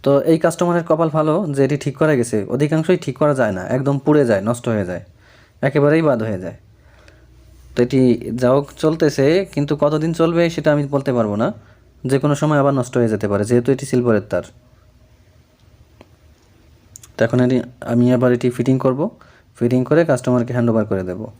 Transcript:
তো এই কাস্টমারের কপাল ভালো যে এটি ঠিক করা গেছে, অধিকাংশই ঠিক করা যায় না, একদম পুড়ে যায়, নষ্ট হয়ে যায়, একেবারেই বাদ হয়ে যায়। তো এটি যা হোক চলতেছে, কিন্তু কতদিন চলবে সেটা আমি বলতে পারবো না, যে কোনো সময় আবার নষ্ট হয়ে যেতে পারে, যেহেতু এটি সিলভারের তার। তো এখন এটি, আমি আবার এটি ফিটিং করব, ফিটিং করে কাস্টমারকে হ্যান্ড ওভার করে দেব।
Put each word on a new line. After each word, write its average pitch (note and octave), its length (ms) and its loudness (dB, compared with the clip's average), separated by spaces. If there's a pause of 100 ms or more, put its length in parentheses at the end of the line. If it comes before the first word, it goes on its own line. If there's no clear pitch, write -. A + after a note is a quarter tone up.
তো C#3 180 4
এই E3 180 2
কাস্টমারের E3+ 440 0
কপাল E3 260 0
ভালো D#3 460 0
যে C3+ 100 2
এটি C#3+ 120 0
ঠিক C#3+ 200 -6
করা D#3 200 2
গেছে, A2 320 -2
অধিকাংশই D#3 480 0
ঠিক C#3+ 220 -8
করা D3 160 2
যায় A#2 180 0
না, F#2 140 -6
একদম C3+ 320 -2
পুড়ে D3 280 2
যায়, G#2 140 2
নষ্ট A2+ 280 -4
হয়ে G#2+ 160 -2
যায়, F2+ 180 -8 (600)
একেবারেই D3 400 2
বাদ B2+ 200 0
হয়ে G#2+ 160 -6
যায়। F2+ 180 -12 (1200)
তো B2 60 2
এটি B2+ 520 2
যা B2 160 2
হোক C#3+ 280 0
চলতেছে, D#3 680 0
কিন্তু D3 320 -4
কতদিন D3+ 360 0
চলবে E3 380 0
সেটা D#3 220 0
আমি D3 140 0
বলতে C#3 260 -2
পারবো A2 240 0
না, C3+ 160 -2 (540)
যে C3 120 0
কোনো D3 160 0
সময় D3+ 240 0
আবার C#3 160 2
নষ্ট B2+ 220 -4
হয়ে A#2+ 120 2
যেতে G#2+ 200 -2
পারে, G2+ 160 0
যেহেতু A#2+ 280 2
এটি C3+ 140 -4
সিলভারের B2 440 0
তার। F2 120 -2 (2750)
তো - 80 2
এখন B2 160 0
এটি, B2 200 2 (200)
আমি A#2+ 320 2
আবার B2 200 2
এটি B2 180 0
ফিটিং B2+ 280 0
করব, C3+ 300 -2 (500)
ফিটিং B2 260 0
করে D#3+ 200 2
কাস্টমারকে B2+ 480 0
হ্যান্ড A#2+ 180 0
ওভার A2 140 0
করে G2+ 180 -4
দেব। F#2 240 -8 (140)